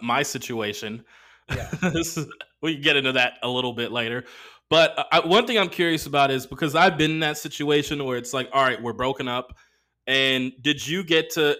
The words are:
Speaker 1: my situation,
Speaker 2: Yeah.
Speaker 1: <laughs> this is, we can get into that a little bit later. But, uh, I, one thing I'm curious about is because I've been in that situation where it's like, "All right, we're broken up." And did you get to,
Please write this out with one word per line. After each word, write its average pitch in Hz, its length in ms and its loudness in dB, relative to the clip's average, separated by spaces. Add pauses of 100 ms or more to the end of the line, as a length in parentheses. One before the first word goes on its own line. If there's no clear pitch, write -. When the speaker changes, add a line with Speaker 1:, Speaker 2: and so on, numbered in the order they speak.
Speaker 1:
my 120 220 0
situation, 113 800 -6 (420)
Speaker 2:
Yeah. - 240 -8
Speaker 1:
<laughs> 160 100 -8 (120)
this 165 240 -4
is, 147 100 -6 (340)
we 160 120 -2
can 139 80 -8
get 147 140 4
into 131 160 0
that 123 220 2 (100)
a 120 60 -4
little 123 240 -2
bit 117 180 -4
later. 117 340 -4 (440)
But, 156 280 4
uh, 147 140 -2
I, 160 80 4
one 180 260 4
thing 233 140 0
I'm 185 100 0
curious 165 380 -2
about 139 240 4
is 131 160 -4
because 139 260 -4
I've 170 240 6
been 156 140 2
in 160 80 -2
that 151 180 -2
situation 147 680 0
where 127 120 -2
it's 120 160 -8
like, 127 180 -4
"All 135 120 4
right, 123 180 2
we're 117 120 -6
broken 131 340 -2
up." 123 280 -6 (520)
And 131 540 0
did 135 240 -2
you 175 180 -2
get 160 280 2
to, 147 280 2